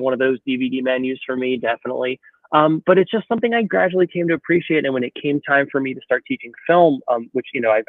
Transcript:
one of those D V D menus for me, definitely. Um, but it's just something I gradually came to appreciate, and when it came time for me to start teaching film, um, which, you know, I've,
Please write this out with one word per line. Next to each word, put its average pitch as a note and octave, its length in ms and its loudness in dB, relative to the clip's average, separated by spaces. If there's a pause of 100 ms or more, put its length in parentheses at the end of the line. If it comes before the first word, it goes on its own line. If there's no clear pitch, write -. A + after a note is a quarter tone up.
one C3 140 0
of B2 40 -6
those C3 260 0
D C3 120 -2
V B2+ 120 -2
D B2+ 120 -4
menus B2+ 440 -2
for C3 120 -6
me, B2+ 200 -2
definitely. B2+ 600 -4 (320)
Um, D#3 360 2
but F#3 120 6
it's F#3 140 0
just A3 160 -4
something A#3 260 -2
I A#3 80 2
gradually F#3 460 0
came E3+ 180 -4
to E3+ 80 2
appreciate, D#3+ 500 0
and C3+ 80 -2
when B2+ 120 -2
it A#2+ 100 -8
came C#3+ 280 -2
time C#3 280 2
for C#3+ 100 -2
me C3 140 -4
to A#2 60 -14
start - 260 -4
teaching B2 240 -8 (160)
film, E3+ 400 4
um, A#2 280 -2
which, B2+ 200 -4
you C3+ 60 -4
know, A#2 100 2
I've, A2 180 2